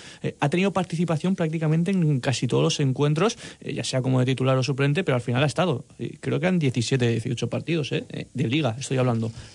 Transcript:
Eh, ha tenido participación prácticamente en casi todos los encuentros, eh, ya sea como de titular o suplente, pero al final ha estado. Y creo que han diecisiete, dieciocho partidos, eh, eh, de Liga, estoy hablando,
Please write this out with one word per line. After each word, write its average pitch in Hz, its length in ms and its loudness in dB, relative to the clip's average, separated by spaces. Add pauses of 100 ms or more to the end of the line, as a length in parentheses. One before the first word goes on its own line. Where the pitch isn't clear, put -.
(220)
Eh, 185 180 -4
ha 247 80 2
tenido 277 240 2
participación 175 640 0
prácticamente 165 540 2
en 156 300 2
casi 123 260 0
todos 135 160 2
los 156 180 2
encuentros, 147 560 2 (240)
eh, - 140 -8
ya 123 100 -4
sea 131 160 -2
como 127 180 2
de 127 60 2
titular 131 320 2
o 131 60 2
suplente, 143 420 0
pero 131 120 2
al 120 40 -2
final 123 220 0
ha 151 40 4
estado. 156 380 0 (140)
Y - 180 -8
creo - 240 -2
que 165 60 0
han 180 120 2
diecisiete, 127 480 2
dieciocho 117 440 -2
partidos, 139 420 -2
eh, - 160 -4
eh, - 240 -10
de 120 160 -2
Liga, 123 300 0
estoy 135 180 -4
hablando, 117 340 2 (240)